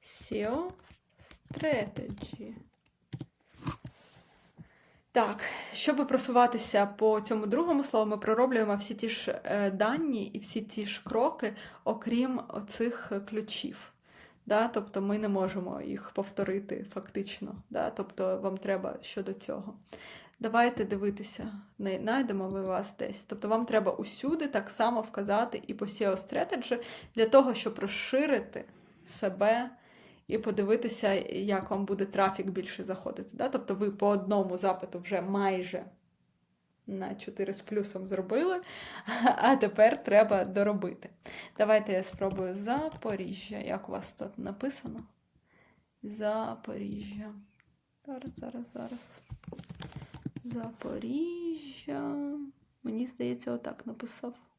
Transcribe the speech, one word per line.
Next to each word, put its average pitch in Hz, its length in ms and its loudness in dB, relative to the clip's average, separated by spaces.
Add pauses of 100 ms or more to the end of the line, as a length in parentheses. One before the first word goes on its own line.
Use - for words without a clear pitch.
сео 240 720 -4 (760)
Strategy. 220 1040 -4 (2500)
Так, 208 280 4 (320)
щоб 277 360 2
просуватися 240 800 6
по 214 340 4
цьому 214 260 0
другому 285 380 4
слову, 220 260 4
ми 214 80 0
пророблюємо 220 580 4
всі 202 180 -4
ті 220 140 -2
ж, - 360 -2
е, 202 260 2
дані 226 560 0
і - 120 -8
всі 214 220 -4
ті 208 260 -6
ж - 180 -6
кроки, 233 520 0 (280)
окрім 240 640 0
оцих - 640 -4 (160)
ключів. - 640 -6 (540)
Да? 220 220 4
Тобто 202 320 -2
ми 202 180 0
не 214 100 0
можемо 190 520 -2
їх - 300 -8
повторити 196 840 -2
фактично. - 760 -8
Да? - 200 0
Тобто 190 480 -2
вам 190 200 -2
треба 190 440 -2
щодо 190 320 -6
цього. 196 400 -8 (680)
Давайте 233 440 4
дивитися, 202 680 -4 (260)
не-, 196 200 -2
найдемо 208 520 0
ми 196 120 -2
вас 190 360 -2
десь. - 240 -6
Тобто 208 260 -6
вам 226 180 2
треба 208 260 4
усюди 285 560 -2
так 208 220 0
само 233 300 2
вказати 214 680 0
і - 80 -6
по 202 140 -4
сео 202 240 2
Strategy 240 680 -2 (320)
для 226 120 6
того, 254 280 10
щоб - 240 -4
розширити 262 840 0 (420)
себе 220 640 2 (560)
і 220 120 0
подивитися, 214 760 2 (180)
як 196 380 0
вам 196 140 0
буде 196 200 0
трафік 196 420 2
більше 190 380 -4
заходити, - 480 -6
да? - 160 0
Тобто 254 260 -2
ви 202 160 0
по 202 160 0
одному 196 520 2
запиту 185 400 0
вже 180 220 -2
майже 190 640 0 (1040)
на 196 280 -6
чотири 202 380 -4
з 196 80 -6
плюсом 202 460 -4
зробили, 220 540 0 (360)
<laughs> 233 280 -2
а 262 320 8
тепер 214 480 6
треба 208 400 8
доробити. 202 640 0 (480)
Давайте 214 340 6
я 185 100 2
спробую 190 540 -2
Запоріжжя, 208 1040 -4
як - 300 -6
у 190 40 -6
вас - 200 -8
тут - 260 -10
написано. 226 680 -6 (960)
Запоріжжя. 208 1300 -6 (720)
Зараз, 262 280 -10
зараз, 240 380 -10
зараз. 240 500 -12 (1200)
Запоріжжя. 285 1700 -6 (680)
Мені 240 240 -4
здається, 240 460 -4
отак - 340 -8
написав. 240 480 -10 (240)